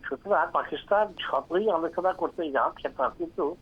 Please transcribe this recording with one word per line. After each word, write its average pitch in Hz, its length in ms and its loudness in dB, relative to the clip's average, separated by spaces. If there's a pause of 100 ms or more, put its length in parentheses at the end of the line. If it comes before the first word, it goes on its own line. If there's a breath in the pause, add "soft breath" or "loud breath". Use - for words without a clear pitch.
সুতরাং 196 440 0
পাকিস্তান 202 600 0
যতই 170 560 0
আলোচনা 170 440 2
করতে 165 380 -4
যাক, 131 280 2
সেটা 131 380 -2
কিন্তু 165 440 -2